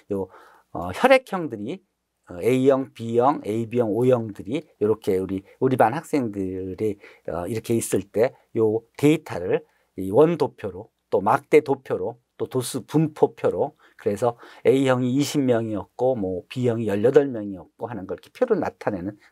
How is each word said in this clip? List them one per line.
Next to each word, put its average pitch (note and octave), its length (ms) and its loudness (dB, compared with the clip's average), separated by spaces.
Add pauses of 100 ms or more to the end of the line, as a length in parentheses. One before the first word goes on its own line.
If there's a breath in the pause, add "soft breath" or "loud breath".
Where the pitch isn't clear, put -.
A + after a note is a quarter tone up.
(120)
요, G2 160 -4 (440 soft breath)
어, - 220 -8
혈액형들이, F#3 920 0 (460)
어, F2+ 100 -12
A형, C3 540 4
B형, A#2 500 0
에이비형, A2+ 460 -2
O형들이 A2+ 800 -2 (120)
요렇게 G#2+ 380 0
우리, F#2+ 240 -4 (160 soft breath)
우리 B2+ 180 0
반 A#2 180 4
학생들이, G2+ 1040 -4 (300 loud breath)
어, F2 200 -6
이렇게 A2+ 260 -4
있을 A2+ 280 0
때 A2+ 300 0 (240 soft breath)
요 A2 240 2 (160)
데이터를 C#3 680 0 (320)
이 F#2+ 140 -6
원도표로, A#2+ 800 0 (200)
또 A2 100 2
막대 B2 400 4
도표로, B2 580 -4 (200)
또 A2+ 80 -6
도수 B2 400 -6
분포표로, C#3+ 880 0 (220 soft breath)
그래서 A2+ 400 -2 (280 loud breath)
A형이 B2+ 480 4
이십 C#3 280 0
명이었고, A2+ 760 -2
뭐 F#2 320 -6
B형이 A#2 400 -2
열여덟 A2+ 400 4
명이었고 G#2 580 -10
하는 G#2+ 200 -10
걸 F2+ 100 -8
이렇게 - 140 -18
표로 A#3+ 280 -2
나타내는 G2 600 -8 (140 soft breath)